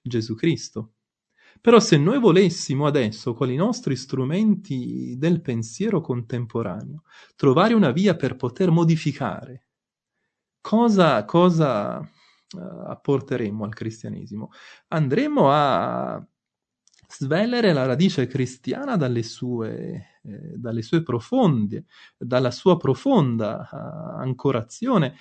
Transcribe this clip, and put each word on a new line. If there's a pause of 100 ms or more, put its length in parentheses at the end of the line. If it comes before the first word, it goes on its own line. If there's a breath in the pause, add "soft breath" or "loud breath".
Gesù
Cristo. (640 soft breath)
Però
se
noi
volessimo
adesso,
con
i
nostri
strumenti
del
pensiero
contemporaneo, (320 soft breath)
trovare
una
via
per
poter
modificare, (960)
cosa,
cosa, (560 soft breath)
eh,
apporteremmo
al
cristianesimo? (380 loud breath)
Andremmo
a (840)
svelere
la
radice
cristiana
dalle
sue,
eh,
dalle
sue
profonde, (320 soft breath)
dalla
sua
profonda,
eh,
ancorazione